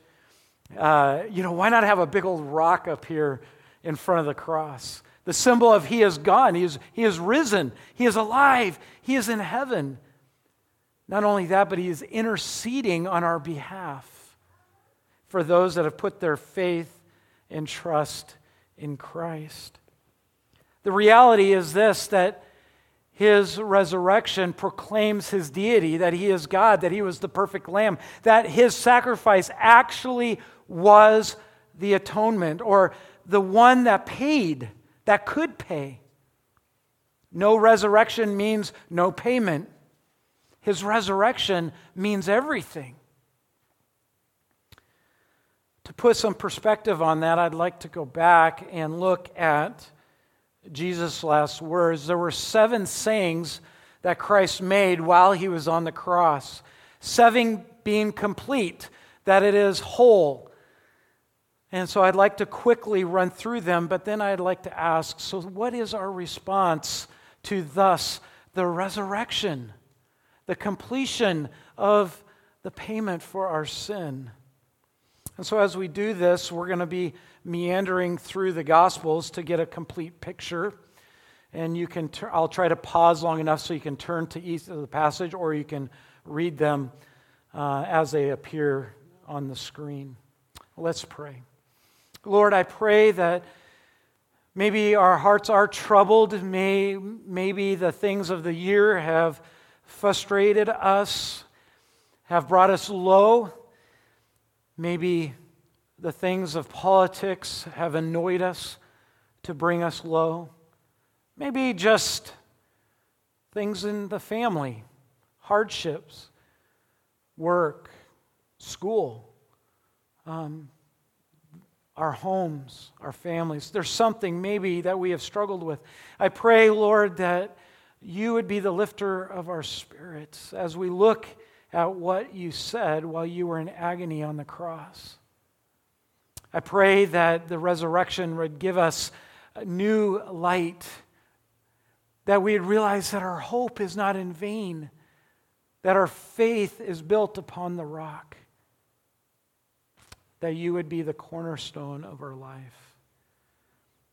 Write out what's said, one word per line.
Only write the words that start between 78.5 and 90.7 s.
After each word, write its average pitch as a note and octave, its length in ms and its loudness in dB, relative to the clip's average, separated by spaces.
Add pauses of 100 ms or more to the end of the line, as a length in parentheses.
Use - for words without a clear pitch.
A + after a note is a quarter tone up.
the D#3+ 100 -6
Gospels E3 640 2
to F3 140 -12
get E3 160 -2
a E3 40 -2
complete E3+ 560 -14
picture. F3 540 -10 (800)
And E3 240 -6
you E3+ 100 -6
can E3 220 -8
tur-, - 240 -14
I'll E3 160 0
try F#3 180 -2
to E3 80 2
pause E3+ 480 2
long E3 160 -2
enough D#3 220 -2
so - 140 -8
you D3 60 -8
can C#3 160 -10
turn E3 300 -8
to E3 160 -14
each E3+ 240 -10
of E3+ 140 -12
the C#3 80 -12
passage, D3+ 460 -2
or E3 200 -4
you D3+ 100 -6
can C#3 240 -10 (360)
read D#3 340 -6
them, C#3+ 320 -2 (640)
uh, C#3+ 320 -4
as D#3+ 240 0
they C#3+ 200 0
appear C3+ 640 -4 (360)
on C#3+ 180 -8
the C3 100 -12
screen. C#3 600 -16 (600)